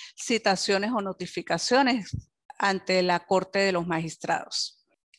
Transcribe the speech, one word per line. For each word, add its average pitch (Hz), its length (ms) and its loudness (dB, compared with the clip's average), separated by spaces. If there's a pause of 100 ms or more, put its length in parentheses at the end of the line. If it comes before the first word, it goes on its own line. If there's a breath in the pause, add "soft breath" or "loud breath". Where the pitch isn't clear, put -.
(180 loud breath)
citaciones 208 760 0
o 220 100 0
notificaciones 196 1160 0 (400)
ante 185 460 0
la 175 220 0
Corte 190 340 2
de 196 120 4
los 170 140 0
Magistrados. - 920 -4 (420)